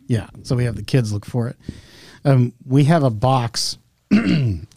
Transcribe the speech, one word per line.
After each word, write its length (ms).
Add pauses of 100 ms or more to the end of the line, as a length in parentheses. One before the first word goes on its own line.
Yeah. 220 (140)
So 120
we 100
have 100
the 80
kids 300
look 120
for 220
it. 80 (720)
Um, 280 (120)
we 200
have 180
a 60
box. 680 (340)
<clears throat> 60 (600)